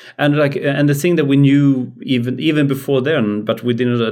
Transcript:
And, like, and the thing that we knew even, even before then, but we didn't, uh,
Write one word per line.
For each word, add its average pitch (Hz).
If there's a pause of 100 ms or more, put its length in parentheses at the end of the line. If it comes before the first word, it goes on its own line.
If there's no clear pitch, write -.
(180)
And, 147
like, 143
and 143
the 147
thing 170
that 156
we 139
knew 139 (120)
even, 123
even 151
before 135
then, 110
but 110
we 120
didn't, 120
uh, 110